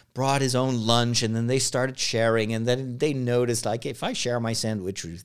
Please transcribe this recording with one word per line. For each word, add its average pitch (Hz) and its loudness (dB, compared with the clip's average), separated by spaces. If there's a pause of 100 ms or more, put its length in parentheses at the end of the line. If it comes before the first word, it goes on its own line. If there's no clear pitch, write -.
(160)
brought 139 2
his 127 2
own 123 0
lunch, 120 4
and 113 0
then 117 0
they 131 2
started 131 0
sharing, 113 2
and 113 -2
then 127 -2
they 147 0
noticed, 123 0
like, 113 -4
if 127 -8
I 220 -2
share 120 -2
my 113 -2
sandwich 101 -4
with 82 -12